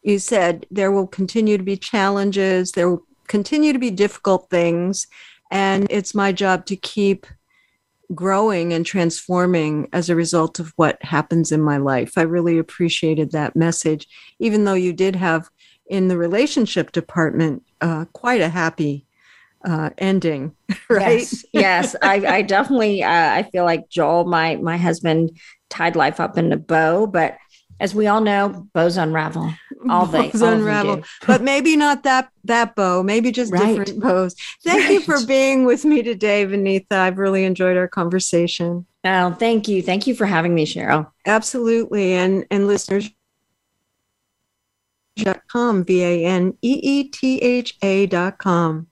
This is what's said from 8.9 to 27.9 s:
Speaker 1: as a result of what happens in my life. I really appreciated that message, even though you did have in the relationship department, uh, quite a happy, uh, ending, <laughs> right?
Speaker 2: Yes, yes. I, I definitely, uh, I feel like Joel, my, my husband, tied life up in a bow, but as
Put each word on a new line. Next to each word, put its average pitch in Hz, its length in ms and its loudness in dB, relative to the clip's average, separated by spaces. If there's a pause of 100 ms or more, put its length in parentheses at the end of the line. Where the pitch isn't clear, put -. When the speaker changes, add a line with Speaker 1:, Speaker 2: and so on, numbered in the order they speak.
Speaker 1:
as 170 160 -2
a 175 80 2
result 165 420 0
of 160 180 -10
what 156 280 2
happens 165 480 0
in 156 80 2
my 147 160 2
life. 135 400 -2
I 175 60 2
really 170 360 0
appreciated 160 760 -2
that 151 220 -4
message, 165 540 0 (300)
even 214 260 2
though 196 100 2
you 180 180 0
did 190 220 0
have 165 340 -2 (380)
in 190 220 0
the 180 80 2
relationship 190 720 0
department, 160 720 -2 (180)
uh, 165 320 -4
quite 240 280 -2
a 165 80 0
happy, 160 580 -4 (580)
uh, 156 340 -2
ending, 165 580 -2 (160)
<laughs> - 180 -8
right? 220 300 4
Speaker 2:
Yes, - 320 -10
yes. 180 500 2
I, 196 240 2
I 190 160 2
definitely, 202 600 2
uh, 156 320 2
I 156 80 0 (100)
feel 180 120 0
like 165 260 0
Joel, 170 340 2
my, 165 320 0
my 170 200 -4
husband, 165 640 0 (300)
tied 170 280 -2
life 151 220 2
up - 200 -2
in 165 120 0
a 156 60 0
bow, 160 500 0
but 175 300 -2 (440)
as 196 140 -4